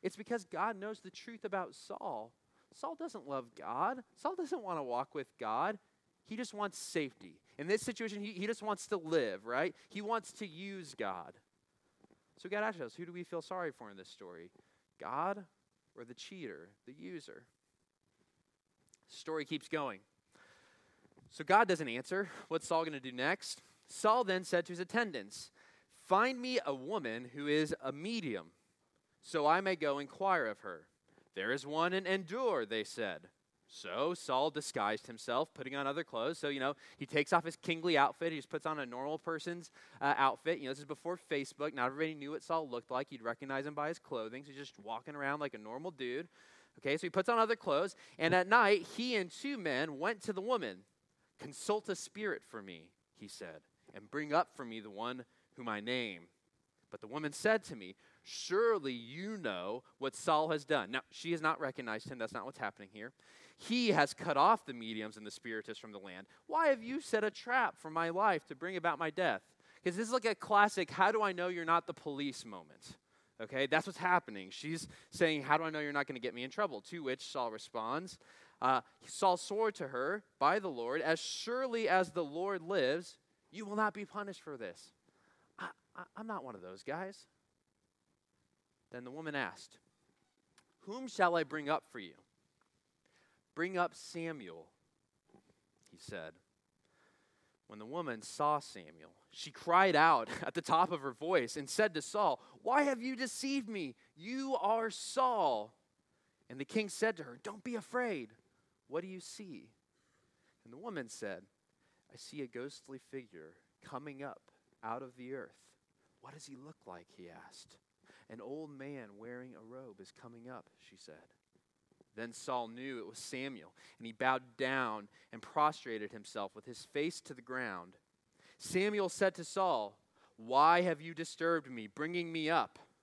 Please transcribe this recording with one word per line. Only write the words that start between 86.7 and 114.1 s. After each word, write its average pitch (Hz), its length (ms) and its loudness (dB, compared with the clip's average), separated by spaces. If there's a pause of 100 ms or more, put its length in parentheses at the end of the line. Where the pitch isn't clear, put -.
guys. 185 440 -6 (1600)
Then 123 140 -12
the 123 60 -12
woman 151 240 -8
asked, - 440 -6 (1000)
"Whom 254 260 -8
shall 175 300 4
I 160 80 4
bring 147 240 -6
up 151 180 0
for - 120 -14
you?" 90 160 -12 (1400)
"Bring 180 220 -2
up 175 180 2
Samuel," 120 800 -10 (1200)
he 87 80 -20
said. 82 340 -10 (1300)
When 107 140 -16
the 107 60 -12
woman 131 360 -6
saw 147 380 2
Samuel, 82 560 -18 (160)
she - 180 -12
cried 180 460 6
out 147 320 8
<laughs> - 140 -6
at - 120 -4
the 170 80 -2
top 170 300 4
of 160 80 -2
her 135 120 -4
voice 147 440 2
and 139 120 -6
said 214 260 4
to 156 60 -2
Saul, 185 400 2 (220)
"Why 269 200 6
have 269 200 2
you 254 140 -4
deceived 262 520 -2
me? 175 280 -4 (180)
You 262 420 4
are 226 340 4
Saul." 175 840 4 (760)
And 127 120 -8
the 139 40 -2
king 214 240 0
said 220 280 2
to 165 80 -10
her, 123 180 -14
"Don't 208 220 -10
be 247 100 -4
afraid. 214 600 -2 (540)
What 147 120 -2
do 185 80 -8
you 185 100 -10
see?" 165 540 -14 (920)
And 113 100 -20
the 127 60 -18
woman 170 300 -6
said, 98 360 -8 (680)
"I 135 40 -20
see - 260 -10
a 131 40 -6
ghostly 131 520 -12
figure 92 580 -14 (260)
coming 139 400 -10